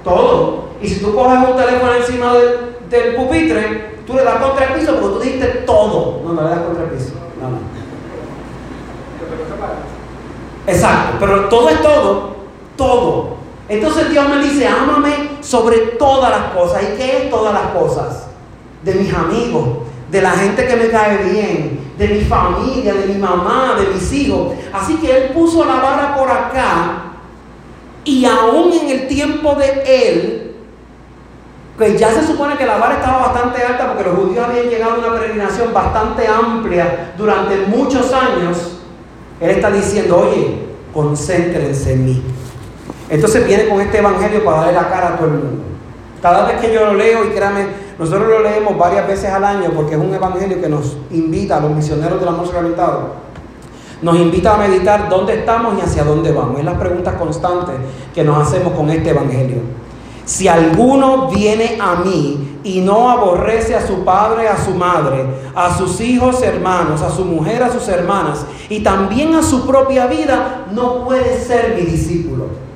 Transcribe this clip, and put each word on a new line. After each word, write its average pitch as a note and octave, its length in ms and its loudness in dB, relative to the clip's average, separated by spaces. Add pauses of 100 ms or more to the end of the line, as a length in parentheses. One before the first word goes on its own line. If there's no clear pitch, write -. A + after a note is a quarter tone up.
Todo. F3 600 2 (160)
Y G#3 80 -4
si - 100 -4
tú G#3 160 0
coges B3+ 220 6
un B3+ 180 4
teléfono B3 380 2
encima B3 400 0
del, A#3+ 560 2
del A#3+ 260 2
pupitre, C4 800 -2 (100)
tú B3+ 100 -4
le C4 100 4
das - 180 2
contra C4+ 220 2
el - 80 -2
piso D#4 260 0
porque - 160 -2
tú - 60 -4
dijiste B3+ 260 -2 (180)
todo. - 600 2
No, E3+ 80 -4
no D#3+ 80 -2
le D#3 80 0
das E3+ 100 -2
contra E3+ 240 -4
el D#3+ 60 -6
piso. - 240 -8 (280)
No, C3 80 -8
no. B2+ 80 -4 (3000)
Exacto, F#3+ 500 2
pero G3 300 2
todo A#3+ 220 4
es - 120 2
todo, - 540 2 (400)
todo. B3 600 0 (340)
Entonces D#4 400 0
Dios C#4+ 180 4
me C#4+ 160 0
dice, C4+ 240 2
"Ámame C#4+ 640 0 (100)
sobre B3 380 2 (200)
todas C4+ 320 4
las G#3+ 220 -2
cosas". F3+ 320 2
¿Y G#3+ 140 -4
qué C4 260 0
es - 60 -4
todas G#3+ 240 0
las G3 140 -2
cosas? C3+ 600 -2 (560)
De F#3 120 0
mis F#3+ 180 0
amigos, F#3 540 0 (440)
de F#3+ 100 2
la F#3 100 4
gente G3+ 360 0
que B3 80 0
me A3+ 140 2
cae G#3+ 280 2 (120)
bien, E3+ 500 -2 (180)
de G3+ 100 0
mi G#3 140 0
familia, G#3 720 0
de F#3+ 140 0
mi G3+ 80 0
mamá, G3+ 640 0
de G3 140 0
mis F#3 220 -4
hijos. G3+ 400 0 (180)
Así D#4 260 -2
que C4 200 2
Él C4 60 4 (100)
puso E4 320 4
la C4 120 0
vara C4+ 380 0
por C4 140 2
acá, B3 720 -2 (1040)
y C4 180 2
aún B3 480 4
en D#4+ 160 2
el C4 200 -2
tiempo D4 480 0
de C4+ 280 2
Él, A#3+ 720 2 (1200)
que G#3 200 2
ya A3 140 4
se D4+ 140 2
supone C#4+ 300 0
que C4+ 120 0
la G#3+ 100 2
vara A3+ 180 2
estaba B3+ 320 0
bastante B3 360 0
alta B3 240 -2
porque F#3+ 220 -2
los F3+ 100 2
judíos A#3 280 0
habían A#3+ 220 0
llegado A3+ 240 0
a A#3+ 60 0
una A3+ 200 -2
peregrinación A3 540 -2
bastante A3 540 0
amplia F3+ 880 0
durante G3 400 0 (100)
muchos B3+ 460 2
años, F3+ 640 0 (640)
Él E3+ 80 0
está G3 220 2
diciendo, G3 460 2 (120)
"Oye, - 300 0 (340)
concéntrense D3 1000 0
en C3 120 2
mí". B2+ 180 0 (840)
Entonces G#3+ 360 4
viene G#3 220 4
con G3+ 140 2
este G#3+ 160 0
evangelio G3+ 480 2
para D#3+ 120 2
darle E3+ 160 2
la F3 140 2
cara F3+ 220 0
a D#3+ 80 -4
todo D#3+ 100 0
el D3+ 60 2
mundo. C3+ 300 -4 (580)
Cada F3+ 260 4
vez - 120 -2
que A3+ 140 0
yo A3 120 4
lo G#3 80 2
leo, A3 320 4
y - 40 -2
créame, G3+ 380 -2 (320)
nosotros F#3 280 0
lo A3 140 4
leemos G#3 360 2
varias F#3+ 300 2
veces G3 220 -2
al G3 140 0
año G3+ 320 0
porque D3+ 180 -2
es D3+ 80 0
un F#3+ 100 0
evangelio F#3 480 -2
que F3 80 -4
nos D3 300 -2 (140)
invita E3 460 0
a - 20 2
los D3+ 100 0
misioneros D3+ 500 -2
del F3 100 0
amor E3+ 180 -4
sacramentado, E3+ 640 -2 (920)
nos E3+ 160 2
invita F3 380 4
a - 20 2
meditar G3 500 2
dónde F#3 280 0
estamos - 420 0
y F3+ 40 -2
hacia D#3 220 0
dónde D#3 280 2
vamos. B2+ 260 -2
Es D3 80 -2
las F3 140 -2
preguntas F3+ 360 -2
constantes F3 600 -2 (380)
que E3 100 0
nos D3 240 4
hacemos F3+ 260 0
con D#3 160 0
este D#3+ 220 0
evangelio. B2+ 460 0 (680)
"Si - 220 -2
alguno A#3+ 800 4
viene G#3+ 520 0
a F#3 180 0
mí D3 680 -2
y F#3 180 -2
no A3 300 4
aborrece A3 640 2
a G#3 100 0
su F#3 180 -2
padre, A3 440 2
a G3 100 2
su G3 140 -2
madre, E3 540 0 (280)
a F3 240 0
sus F#3 240 -2
hijos, B3 400 2
hermanos, F3+ 640 0
a - 80 -2
su F#3+ 120 -2
mujer, F3 380 0
a A#3+ 100 2
sus A3+ 160 -4
hermanas, F3 580 0 (220)
y G#3 120 -4
también G#3+ 560 2
a D#4+ 80 4
su C4+ 240 0
propia C4 400 4
vida, D4 640 -2
no B3 340 -2
puede B3+ 340 0
ser A#3 360 0
mi F3 100 0
discípulo". D3 800 -4 (100)